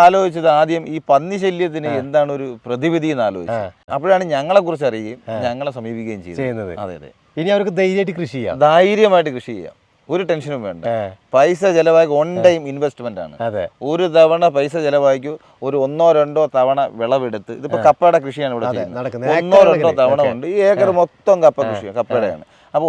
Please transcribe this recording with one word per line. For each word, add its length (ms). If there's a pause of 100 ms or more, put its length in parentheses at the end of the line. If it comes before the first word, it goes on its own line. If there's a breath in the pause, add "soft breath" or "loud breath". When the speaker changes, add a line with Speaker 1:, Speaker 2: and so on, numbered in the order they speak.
Speaker 1:
ആലോചിച്ചത് 440 (120)
ആദ്യം 340
ഈ 60 (100)
പന്നി 340
ശല്യത്തിന് 500
Speaker 2:
ആ. 100
Speaker 1:
എന്താണ് 340
ഒരു 100 (180)
പ്രതിവിധി 500
എന്ന് 120
ആലോചിച്ചത്. 400 (220)
Speaker 2:
ആ. 80
Speaker 1:
അപ്പോഴാണ് 260 (120)
ഞങ്ങളെ 320
കുറിച്ച് 240
അറിയുകയും 280 (140)
Speaker 2:
ആ. 140
Speaker 1:
ഞങ്ങളെ 300
സമീപിക്കുകയും 460
ചെയ്തത്. 180
Speaker 2:
ചെയ്യുന്നത്. 320 (120)
Speaker 1:
അതെ, 160
അതെ. 100 (300)
Speaker 2:
ഇനി 140
അവർക്ക് 260
ധൈര്യമായിട്ട് 400
കൃഷി 160
ചെയ്യാം. 200 (100)
Speaker 1:
ധൈര്യമായിട്ട് 640
കൃഷി 280
ചെയ്യാം, 180 (360)
ഒരു 160
ടെൻഷനും 380
വേണ്ട. 260
Speaker 2:
ആ. 20 (400)
Speaker 1:
പൈസ 260 (160)
ചെലവാക്കി 440
on 180
Speaker 2:
ആ. 80
Speaker 1:
time 240
ഇൻവെസ്റ്റ്മെന്റ് 540
ആണ്. 120 (100)
Speaker 2:
അതെ. 160 (280)
Speaker 1:
ഒരു 160 (100)
തവണ 400
പൈസ 180 (120)
ചെലവാക്കി 440 (360 soft breath)
ഒരു 180
ഒന്നോ 240 (100)
രണ്ടോ 240 (140)
തവണ 240 (200)
വിളവെടുത്ത്, 600
ഇതിപ്പോ 180
Speaker 2:
ആ. 80
Speaker 1:
കപ്പയുടെ 380
കൃഷിയാണ് 320
ഇവിടെ 100
Speaker 2:
അതെ, 100
Speaker 1:
ചെയ്യുന്നത്. 240
Speaker 2:
നടക്കുന്നത്. 380
Speaker 1:
ഒന്നോ 180
Speaker 2:
ഏക്കർ 160
Speaker 1:
രണ്ടോ 140
Speaker 2:
കണക്കിന്. 160
Speaker 1:
തവണ 180
Speaker 2:
ഓക്കെ. 100
Speaker 1:
കൊണ്ട് 220
ഈ 40 (140)
ഏക്കർ 240
Speaker 2:
ആ. 60
Speaker 1:
മൊത്തം 440
കപ്പ 200
Speaker 2:
ആ. 60
Speaker 1:
കൃഷിയാണ്, 260
Speaker 2:
ആ. 40
Speaker 1:
കപ്പയുടെയാണ്. 440 (300 soft breath)
അപ്പൊ 140